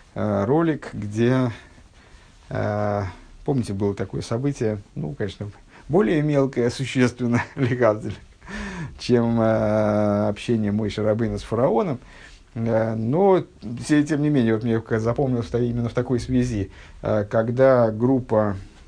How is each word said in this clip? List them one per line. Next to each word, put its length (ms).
э, 300
ролик, 480
где, 580
э, 540
помните, 280
было 220
такое 280
событие, 560
ну, 200
конечно, 360
более 340
мелкое, 480
существенно, 800
<laughs> 80
легавдель, 600
чем, 420
э, 880
общение 440
Мойши 300
Рабейну 360
с 40
фараоном. 560
Э, 400
но, 500
те-, 140
тем 200
не 60
менее, 260
вот 100
мне 160
как 200
запомнилось 460
в 40
та-, 100
именно 280
в 60
такой 260
связи, 500
э, 240
когда 680
группа, 680